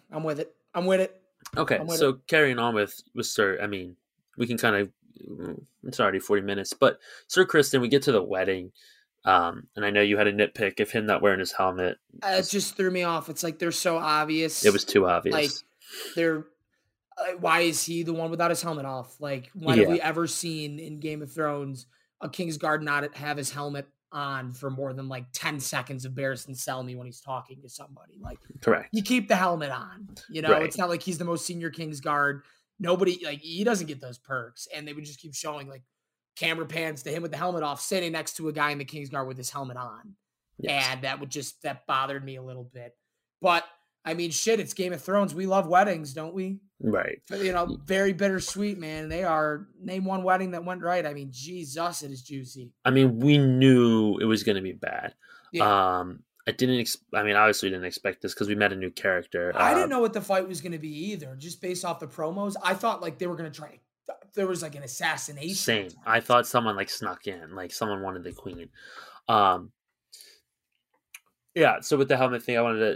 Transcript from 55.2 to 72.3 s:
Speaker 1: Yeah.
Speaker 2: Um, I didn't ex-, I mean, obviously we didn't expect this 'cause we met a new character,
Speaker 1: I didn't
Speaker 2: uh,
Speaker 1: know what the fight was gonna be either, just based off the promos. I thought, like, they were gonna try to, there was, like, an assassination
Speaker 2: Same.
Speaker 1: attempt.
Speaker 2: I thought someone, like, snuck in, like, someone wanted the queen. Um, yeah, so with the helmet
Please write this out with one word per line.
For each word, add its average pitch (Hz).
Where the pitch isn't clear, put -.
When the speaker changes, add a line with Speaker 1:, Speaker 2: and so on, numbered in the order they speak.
Speaker 1:
Yeah. 98
Speaker 2:
Um, 90
I 110
didn't 127
ex-, -
I 104
mean, 104
obviously 104
we 95
didn't 90
expect 90
this 98
'cause 104
we 104
met 104
a 95
new 92
character, 87
Speaker 1:
I -
didn't 330
Speaker 2:
uh, 269
Speaker 1:
know 247
what 226
the 220
fight 190
was 175
gonna 165
be 156
either, 143
just 170
based 180
off -
the 156
promos. 185
I 185
thought, 196
like, 165
they 180
were 175
gonna 160
try 147
to, -
there 196
was, 180
like, 151
an 143
assassination 151
Speaker 2:
Same. 110
Speaker 1:
attempt. -
Speaker 2:
I 113
thought 120
someone, 113
like, 95
snuck 95
in, 87
like, 92
someone 101
wanted 92
the 90
queen. 85
Um, 95
yeah, 143
so -
with 135
the 139
helmet 123